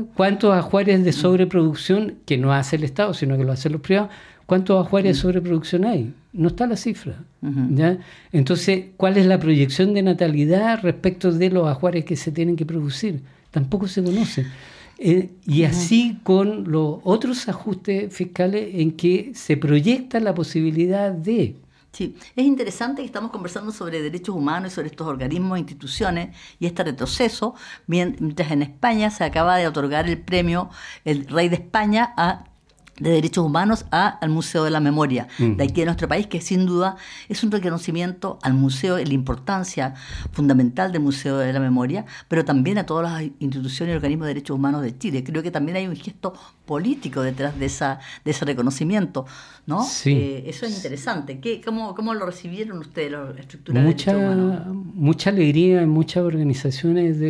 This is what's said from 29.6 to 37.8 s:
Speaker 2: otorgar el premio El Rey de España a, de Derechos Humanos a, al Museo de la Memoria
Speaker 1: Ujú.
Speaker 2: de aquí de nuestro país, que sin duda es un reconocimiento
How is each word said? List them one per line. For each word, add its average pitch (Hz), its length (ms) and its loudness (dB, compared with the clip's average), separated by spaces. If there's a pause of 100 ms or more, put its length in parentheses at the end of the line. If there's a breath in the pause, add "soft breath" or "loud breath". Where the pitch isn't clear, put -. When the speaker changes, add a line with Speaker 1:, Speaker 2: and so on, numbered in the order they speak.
Speaker 2:
otorgar 147 420 -2
el 165 80 -2
premio 180 520 0 (360 loud breath)
El 147 220 0
Rey 165 200 2
de 175 80 2
España 214 600 0
a, 175 280 0 (520)
de 151 120 -2
Derechos 160 360 2
Humanos 185 460 0
a, 180 160 4
al 160 220 -4
Museo 160 340 0
de 156 80 0
la 156 80 0
Memoria 143 480 0 (100)
Speaker 1:
Ujú. 110 200 2
Speaker 2:
de 139 80 2
aquí 139 160 0
de 160 40 2
nuestro 165 220 -2
país, 196 200 -2
que 175 120 -6
sin 185 260 0
duda 185 300 0 (320 loud breath)
es - 160 -6
un 208 80 0
reconocimiento 180 920 -4